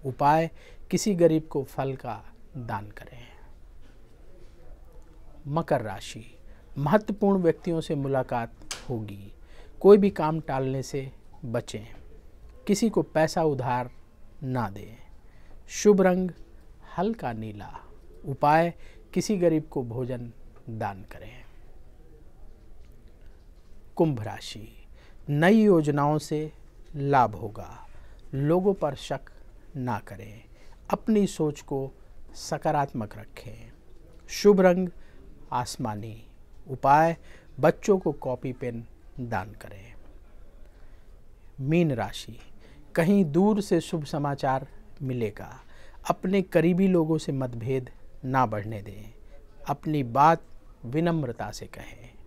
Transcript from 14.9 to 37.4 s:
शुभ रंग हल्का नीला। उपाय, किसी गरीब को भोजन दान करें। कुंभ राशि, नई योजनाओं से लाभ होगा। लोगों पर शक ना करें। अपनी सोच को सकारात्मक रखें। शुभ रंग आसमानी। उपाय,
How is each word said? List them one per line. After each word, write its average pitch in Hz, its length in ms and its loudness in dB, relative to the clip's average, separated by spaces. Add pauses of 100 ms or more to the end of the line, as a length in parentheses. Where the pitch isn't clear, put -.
शुभ 202 300 6
रंग 185 300 4 (680)
हल्का 180 360 -2
नीला। 107 380 -10 (560)
उपाय, 156 460 4 (420)
किसी 196 220 2
गरीब 160 340 4
को 143 120 -4
भोजन 120 500 -6 (380)
दान 101 320 -6 (100)
करें। - 320 -16 (2500)
कुंभ 147 260 2
राशि, 107 460 -12 (600)
नई 170 340 6
योजनाओं 151 560 4
से 151 320 -4 (460)
लाभ 139 380 4
होगा। 101 520 -12 (480)
लोगों 175 400 2
पर 151 200 -2
शक - 260 -8 (560)
ना 123 220 -2
करें। 104 440 -14 (480)
अपनी 208 360 2
सोच 156 340 -2
को 135 300 -6 (440)
सकारात्मक 143 840 -4
रखें। - 520 -16 (580)
शुभ 202 320 6
रंग 180 280 6 (640)
आसमानी। 113 640 -6 (540)
उपाय, 151 460 6 (440)